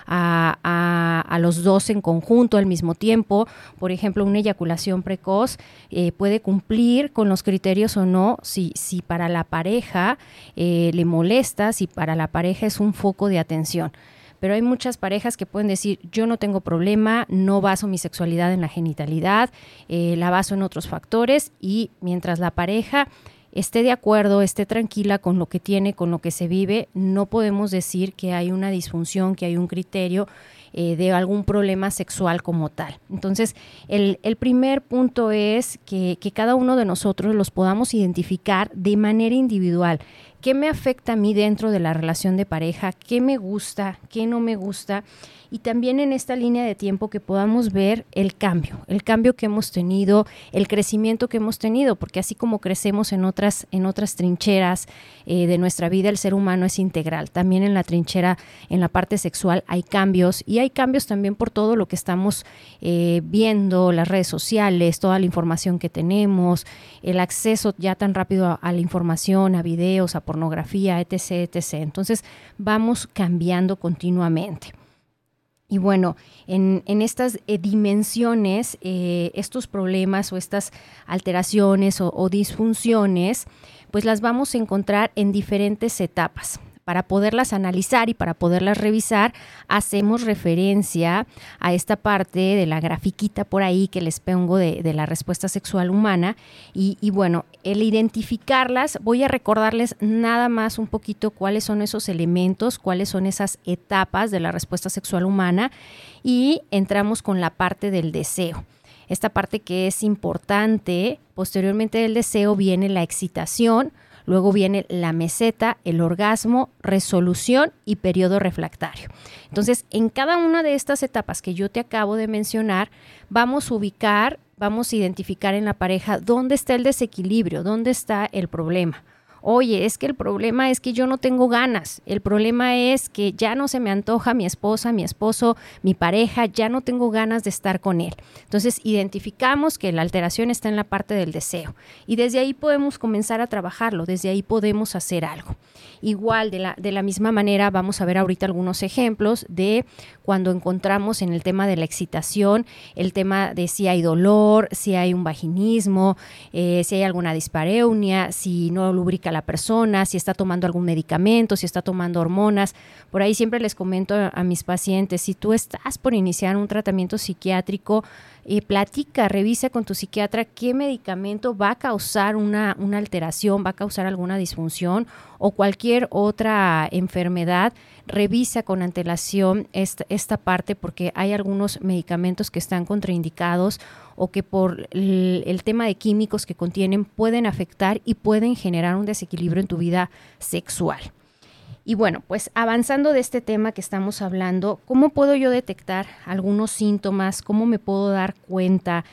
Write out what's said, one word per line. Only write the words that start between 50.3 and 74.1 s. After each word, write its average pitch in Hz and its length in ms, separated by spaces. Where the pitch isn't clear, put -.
el 196 160
crecimiento 220 600
que 226 100
hemos 214 200
tenido, 226 380
porque - 240
así - 160
como 220 240
crecemos 202 520
en 185 120
otras, 196 480
en 190 120
otras 196 300
trincheras, 180 720
eh, 175 220
de 175 100
nuestra 175 300
vida, 190 200
el 202 100
ser 196 160
humano 185 320
es - 120
integral. 160 540
También 185 320
en 202 100
la 185 80
trinchera, 175 560
en 180 100
la 175 100
parte 185 300
sexual, 180 480
hay 175 160
cambios, 185 640
y 220 140
hay 262 100
cambios 262 360
también 202 280
por 226 160
todo 214 240
lo 214 120
que - 100
estamos, 190 500
eh, 170 440
viendo, 190 640
las 165 160
redes 180 220
sociales, 185 720
toda 190 180
la 190 80
información 170 540
que 170 100
tenemos, 180 760
el 185 160
acceso 214 580
ya 185 200
tan 196 180
rápido 190 320
a, 170 80
a 175 180
la 175 80
información, 180 760
a 170 60
videos, 175 520
a 165 60
pornografía, 160 800
etcétera, 175 580
etcétera. 160 240
Entonces, 190 420
vamos 220 520
cambiando 180 640
continuamente. 170 920